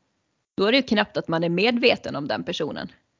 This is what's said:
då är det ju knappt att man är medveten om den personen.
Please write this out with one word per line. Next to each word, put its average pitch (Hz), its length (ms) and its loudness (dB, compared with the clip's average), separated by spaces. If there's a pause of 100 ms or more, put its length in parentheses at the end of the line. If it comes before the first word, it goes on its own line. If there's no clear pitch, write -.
(580)
då 160 80 2
är 220 60 2
det 269 60 4
ju 262 60 2
knappt 214 340 0
att - 100 -6
man 165 160 0
är 170 60 0
medveten 220 680 2
om 143 120 -6
den - 160 -4
personen. - 480 -6 (280)